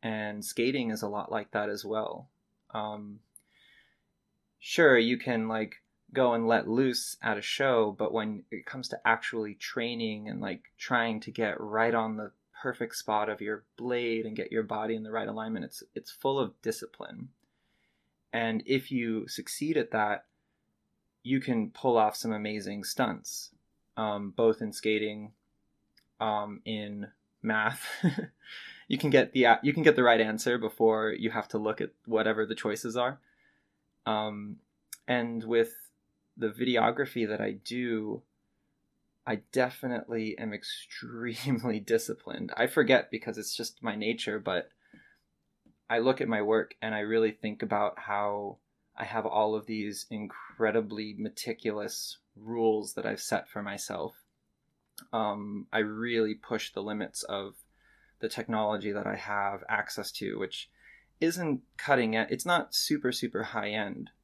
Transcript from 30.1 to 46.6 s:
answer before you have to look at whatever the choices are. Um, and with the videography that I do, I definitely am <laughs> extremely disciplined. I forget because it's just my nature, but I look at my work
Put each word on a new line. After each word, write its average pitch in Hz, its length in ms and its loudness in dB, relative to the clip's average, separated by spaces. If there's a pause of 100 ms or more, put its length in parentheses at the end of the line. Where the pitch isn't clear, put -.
answer 110 380 0
before 110 540 4
you 107 200 -2
have 107 160 -4
to 110 100 -4
look 107 220 -2
at 104 100 -2 (140)
whatever 110 420 2
the 110 80 -4
choices 113 420 -4
are. 127 220 0 (880)
Um, 107 520 -4 (500)
and 117 340 0
with 113 300 4 (640)
the 113 140 0
videography 120 760 2
that 104 140 -2
I 104 140 -2 (100)
do, 113 580 -4 (1040)
I 110 140 -2 (100)
definitely 120 880 -2
am 110 140 -6
<laughs> - 20 -6
extremely 120 1300 -4
disciplined. - 760 -2
I 120 120 2
forget 127 420 6
because 110 280 -6
it's - 180 -8
just - 260 -8
my 110 140 -2
nature, 107 420 -2
but 95 300 -2 (1200)
I 117 80 2
look 127 220 4
at 135 80 0
my 107 140 2
work 107 380 2